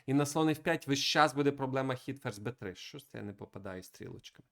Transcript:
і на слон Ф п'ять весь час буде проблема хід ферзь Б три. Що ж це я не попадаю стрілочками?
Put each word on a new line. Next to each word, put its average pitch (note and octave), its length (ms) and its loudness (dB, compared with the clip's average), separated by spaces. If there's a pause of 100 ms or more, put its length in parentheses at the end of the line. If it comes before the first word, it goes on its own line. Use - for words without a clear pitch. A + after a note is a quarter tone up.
і C3 80 0
на C#3+ 120 6
слон D#3 240 2
Ф D#3 100 2
п'ять E3 280 0
весь C#3 120 2
час D3+ 340 6
буде C#3 180 4
проблема C3+ 440 0
хід C3 260 -10
ферзь A2 180 -6
Б A2+ 120 -6
три. G2 240 -10
Що - 220 -16
ж - 140 -18
це A#2 60 -14
я G#2+ 60 -10
не G2+ 100 -8
попадаю G2 500 -12
стрілочками? - 680 -18